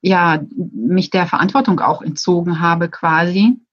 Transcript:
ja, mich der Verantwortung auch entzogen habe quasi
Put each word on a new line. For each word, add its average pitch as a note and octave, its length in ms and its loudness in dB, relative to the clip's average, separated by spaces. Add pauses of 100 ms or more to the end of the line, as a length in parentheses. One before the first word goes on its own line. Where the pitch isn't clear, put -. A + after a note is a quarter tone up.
ja, F3 400 2 (300)
mich E3+ 360 0
der F3+ 180 0
Verantwortung G3 520 0
auch - 220 -2
entzogen E3+ 580 -2
habe E3+ 300 0
quasi F3+ 680 2 (160)